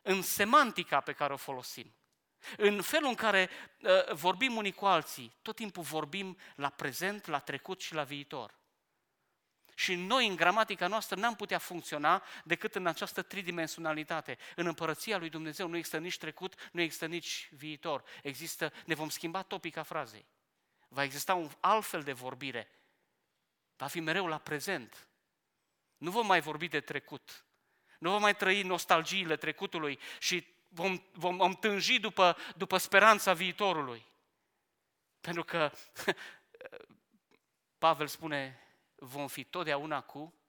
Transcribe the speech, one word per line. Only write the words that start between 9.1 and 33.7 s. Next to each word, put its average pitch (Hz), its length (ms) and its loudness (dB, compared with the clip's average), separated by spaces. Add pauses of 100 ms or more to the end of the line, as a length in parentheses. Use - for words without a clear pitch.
Și 185 200 0
noi, 214 320 2
în 190 80 0
gramatica 175 520 4
noastră, 202 280 -2
n-am 220 200 0
putea 196 220 -4
funcționa 160 680 0 (200)
decât 175 320 -2
în 185 120 -2
această 180 340 -4
tridimensionalitate. 160 1160 -6 (180)
În 175 100 -2
împărăția 165 520 -2
lui 165 120 -4
Dumnezeu 160 380 -8
nu 170 100 -4
există 160 200 -6
nici 170 200 -6
trecut, - 540 -10
nu 170 100 -4
există 165 240 -4
nici - 460 -8
viitor. 147 520 -8 (200)
Există, 143 500 -6 (120)
ne 165 80 -2
vom 151 160 -4
schimba 170 320 -6
topica 165 420 -8
frazei. 120 420 -10 (600)
Va 135 160 -2
exista 139 300 -2
un 165 160 -2 (100)
alt 202 260 4
fel 160 180 -4
de 143 80 -4
vorbire. 127 580 -8 (1080)
Va 131 120 -8
fi 170 120 -4
mereu 170 280 0
la 156 100 -2
prezent. 147 720 -6 (880)
Nu 165 140 -6
vom 226 140 0
mai 185 160 6
vorbi 151 260 -6
de 151 120 -2
trecut. - 680 -10 (540)
Nu 165 100 -2
vom 208 120 2
mai 208 140 6
trăi 196 260 2
nostalgiile 170 720 2
trecutului 156 640 -6 (200)
și - 280 -2 (200)
vom, 180 440 -4
vom, 180 260 0
vom 185 160 6
tânji 202 460 2
după, 185 380 6 (180)
după 185 220 0
speranța 202 560 8
viitorului. 160 720 -2 (1120)